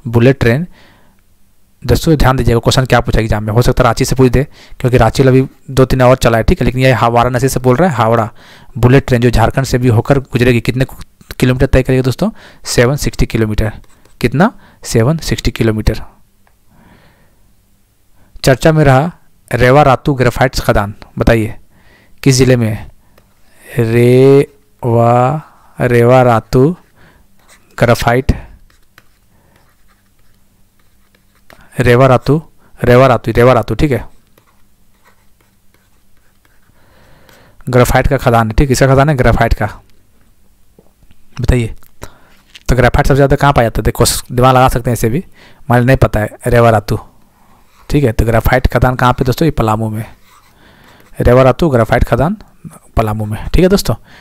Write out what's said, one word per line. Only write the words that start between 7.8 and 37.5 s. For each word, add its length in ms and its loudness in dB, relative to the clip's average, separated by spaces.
है। 60 -4
हावड़ा 360 0
बुलेट 280 2
ट्रेन 160 0
जो 80 2
झारखंड 340 0
से 140 -4
भी 100 0
होकर 300 0
गुजरेगी, 420 -2
कितने 240 -4
किलोमीटर 280 0
तय 160 0
करेगी 200 -2
दोस्तों? 280 -4
सेवन 320 0
सिक्सटी 300 -4
किलोमीटर। 460 -4
कितना? 320 -2
सेवन 360 -2
सिक्सटी 320 -4
किलोमीटर। 520 -4
चर्चा 300 2
में 120 2
रहा 280 2
रेवा 280 4
रातू 320 0
ग्रेफाइट्स 460 -2
खदान, 340 -2
बताइए 380 0
किस 140 2
जिले 200 2
में 120 -2
है? 220 -10
रेवा, 1600 0
रेवा 420 2
रातू 540 0
ग्रेफाइट, 540 0
रेवा 260 4
रातू, 360 0
रेवा 220 4
रातू, 260 -2
रेवा 200 2
रातू, 220 -2
ठीक 160 -2
है, 180 -6